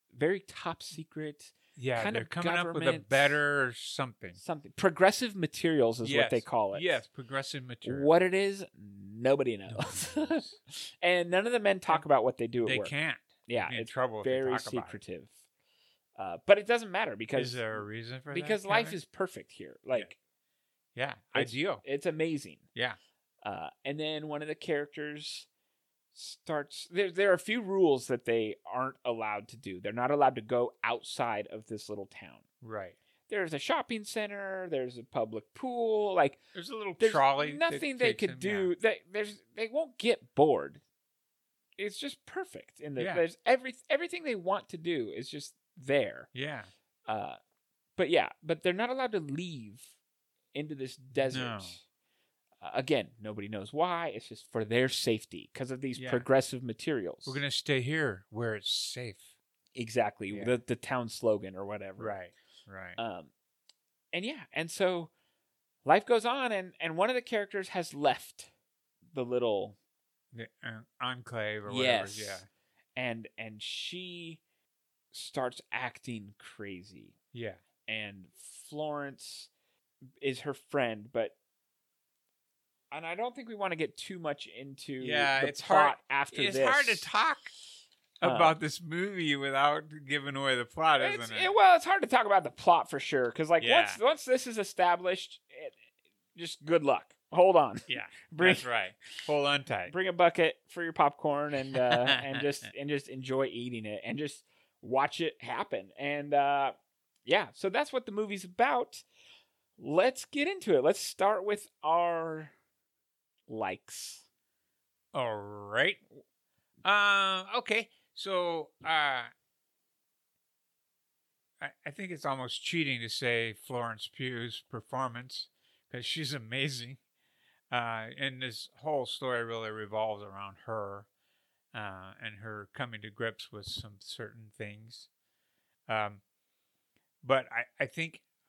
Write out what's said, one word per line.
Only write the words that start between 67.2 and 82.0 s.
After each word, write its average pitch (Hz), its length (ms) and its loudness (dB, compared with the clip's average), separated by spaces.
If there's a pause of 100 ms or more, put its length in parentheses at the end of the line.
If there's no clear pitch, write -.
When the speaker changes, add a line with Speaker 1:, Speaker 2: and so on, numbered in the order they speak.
Speaker 1:
characters 202 480 -4
has 175 220 -4
left - 600 -2 (600)
the 127 140 -4
little 107 500 0 (560)
Speaker 2:
The, 113 140 -14 (180)
uh, 113 160 -12 (220)
enclave 113 600 -4
or 104 80 -8
whatever. 120 340 2
Speaker 1:
Yes. 104 120 -12
Speaker 2:
Yeah. 101 200 -8 (580)
Speaker 1:
And, 117 400 -6
and 110 240 -14
she 175 800 -12 (720)
starts - 480 -6 (100)
acting 117 680 -8
crazy. 92 760 -16 (180)
Speaker 2:
Yeah. 113 220 -8 (320)
Speaker 1:
And 104 380 -8 (440)
Florence 147 800 -10 (720)
is 131 180 -2
her 143 140 -6
friend, 113 580 -4
but 113 240 0 (1600)